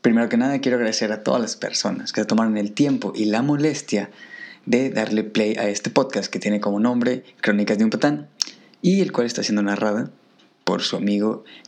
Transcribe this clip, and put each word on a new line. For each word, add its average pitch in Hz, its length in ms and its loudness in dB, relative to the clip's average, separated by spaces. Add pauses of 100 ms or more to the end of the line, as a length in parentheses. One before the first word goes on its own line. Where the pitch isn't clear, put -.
Primero 117 300 2
que 117 80 2
nada, 135 220 2
quiero 127 160 0
agradecer 110 360 0
a 107 100 -6
todas 127 200 0
las - 140 -6
personas - 560 -6
que 110 100 -2
se 104 40 -2
tomaron 110 300 2
el 104 160 -2
tiempo 135 420 0
y 107 120 -2
la 107 160 2
molestia 147 680 0 (540)
de 127 240 2
darle 107 360 0
play 107 320 0
a 107 120 -2
este - 220 -4
podcast - 420 0
que - 60 -6
tiene 104 220 0
como 101 200 -2
nombre 123 440 0 (180)
Crónicas 104 340 2
de 107 80 4
un 110 60 4
Patán 147 380 0 (520)
y 190 220 4
el 165 100 -2
cual 120 140 2
está 117 160 -4
siendo 104 200 0
narrada 104 480 0 (540)
por - 180 0
su - 140 -2
amigo 104 480 0 (240)